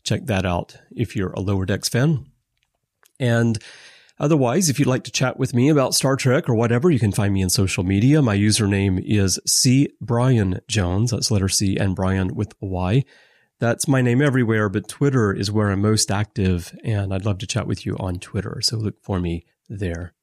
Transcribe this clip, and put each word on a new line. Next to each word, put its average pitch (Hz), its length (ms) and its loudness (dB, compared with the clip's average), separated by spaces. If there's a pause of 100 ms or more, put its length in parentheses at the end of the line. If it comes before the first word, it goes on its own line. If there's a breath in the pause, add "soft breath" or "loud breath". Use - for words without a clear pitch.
check - 260 -4
that 95 180 0
out 87 320 -4 (140)
if - 220 -6
you're 95 200 -4
a 101 80 -6
Lower 95 240 -2
Decks 95 240 -4
fan. 135 380 0 (920)
And 117 380 2 (600 loud breath)
otherwise, 147 500 2
if 135 100 -2
you'd 131 80 2
like 127 160 0
to - 80 -14
chat - 260 -2
with 131 160 -4
me 123 160 4
about 139 260 2
Star 135 200 2
Trek 131 320 0
or 123 80 2
whatever, 120 340 2
you 131 100 2
can 104 120 2
find 101 220 0
me 95 100 2
on 90 60 0
social 95 340 0
media. 117 380 4
My 107 160 2
username 101 680 2
is 98 420 0
C 131 440 2 (100)
Brian 117 680 0
Jones. 104 440 0
That's 98 200 -2
letter 95 180 2
C 98 280 0
and 95 180 0
Brian 95 400 0
with 104 260 -6
a 107 40 -8
Y. 92 380 0 (560 soft breath)
That's 117 280 -2
my 135 140 2
name 123 200 2
everywhere, 113 480 2
but 101 180 -4
Twitter 127 460 0
is 101 180 -4
where 104 200 0
I'm 98 100 0
most 107 300 0
active, 95 720 -2
and 98 300 -2
I'd 95 120 -4
love 98 140 -2
to 107 80 -10
chat - 200 -4
with - 180 -6
you 98 120 -4
on 92 220 -6
Twitter, - 420 -8
so - 160 -2
look 107 240 -6
for 98 180 -4
me 85 260 -4 (220)
there. 87 560 -8